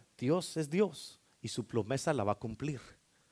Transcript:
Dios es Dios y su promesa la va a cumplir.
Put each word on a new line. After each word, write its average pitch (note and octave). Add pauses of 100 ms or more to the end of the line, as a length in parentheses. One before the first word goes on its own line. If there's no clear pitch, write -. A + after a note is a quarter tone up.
(180)
Dios D#3
es D#3
Dios F3 (220)
y A2
su -
promesa B2
la A#2
va G2+
a -
cumplir. B2 (520)